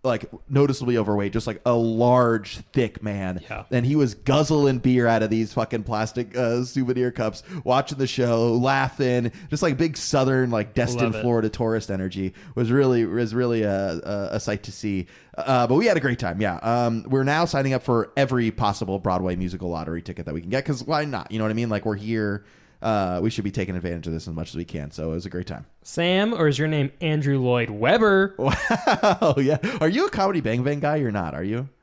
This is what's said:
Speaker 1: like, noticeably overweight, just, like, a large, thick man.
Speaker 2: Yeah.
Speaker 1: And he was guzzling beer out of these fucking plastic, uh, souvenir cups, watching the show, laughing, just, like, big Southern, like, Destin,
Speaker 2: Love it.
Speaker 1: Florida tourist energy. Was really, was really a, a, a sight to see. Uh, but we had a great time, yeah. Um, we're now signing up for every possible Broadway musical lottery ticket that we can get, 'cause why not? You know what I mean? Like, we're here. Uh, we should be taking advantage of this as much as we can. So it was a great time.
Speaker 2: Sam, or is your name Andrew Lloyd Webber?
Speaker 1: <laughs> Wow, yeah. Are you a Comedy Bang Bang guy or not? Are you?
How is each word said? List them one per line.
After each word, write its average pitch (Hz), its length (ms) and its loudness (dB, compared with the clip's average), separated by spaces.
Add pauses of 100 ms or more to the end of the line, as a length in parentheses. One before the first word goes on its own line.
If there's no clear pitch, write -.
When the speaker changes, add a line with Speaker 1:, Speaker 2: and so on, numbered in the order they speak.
Speaker 1:
like, 120 280 -2 (180)
noticeably 135 480 4
overweight, 101 360 0
just, 113 120 -2
like, 107 180 -6
a 123 100 2
large, 117 840 4 (160)
thick 117 300 0
man. 95 440 -4
Speaker 2:
Yeah. 107 220 -10
Speaker 1:
And 123 160 2
he 143 100 2
was 131 200 2
guzzling 143 640 2
beer 127 260 4
out 113 160 4
of 107 80 0
these 113 240 0
fucking 113 300 -2
plastic, 110 520 -4
uh, 123 280 0
souvenir 123 480 0
cups, 110 320 -4 (200)
watching 135 360 0
the 131 80 0
show, 117 480 2
laughing, 127 760 0 (200)
just, 151 100 -2
like, 147 160 0
big 160 200 0
Southern, 131 520 2
like, 113 240 -2
Destin, 120 380 0
Speaker 2:
Love 110 40 -4
it. 107 60 -6
Speaker 1:
Florida 113 280 2
tourist 110 420 -2
energy. 95 420 -4 (220)
Was 120 160 0
really, 127 340 4
was 110 300 -2
really 120 260 0
a, 98 420 -2
a, 101 280 -6
a 107 80 -2
sight 104 240 -6
to 104 80 -14
see. 98 340 -4 (320)
Uh, 123 300 2
but 127 80 4
we 202 100 4
had 196 120 4
a 135 40 0
great 123 160 0
time, 95 240 -2
yeah. 92 160 0
Um, 117 520 0
we're 135 140 2
now 156 220 2
signing 135 280 0
up 123 100 -2
for 117 340 0
every 123 320 2
possible 101 500 -2
Broadway 90 360 -2
musical 90 340 -4
lottery 82 320 -6
ticket 85 240 -12
that 78 80 -8
we 82 80 -6
can 85 80 -12
get, 131 160 -2
'cause 127 180 -4
why 151 220 -2
not? 123 260 -8
You 110 60 -4
know 110 60 -2
what 110 80 0
I 107 40 -2
mean? 117 140 -2
Like, 104 160 -2
we're 107 100 0
here. 104 500 -2 (360)
Uh, 95 400 0
we 110 80 2
should 110 140 -4
be 98 80 -2
taking 92 240 -4
advantage 85 320 -6
of 80 60 -4
this 80 140 -8
as 82 60 -10
much 80 160 -8
as - 60 -16
we 85 100 -6
can. 73 240 -10
So 78 220 -6
it - 20 -4
was 87 140 -6
a - 20 -10
great 90 160 -8
time. - 220 -12 (160)
Speaker 2:
Sam, 190 500 0
or 165 140 2
is 135 100 2
your 156 100 0
name 156 320 0
Andrew 151 400 0
Lloyd 123 300 0
Webber? 190 680 4
Speaker 1:
<laughs> - 40 -12
Wow, 202 1000 2
yeah. 143 200 2 (220)
Are 156 80 2
you 277 200 2
a - 20 -2
Comedy 190 320 0
Bang 120 220 -2
Bang 143 160 -2
guy 147 220 0
or 120 100 -2
not? 82 240 -4
Are 80 80 -6
you? 117 260 -4 (140)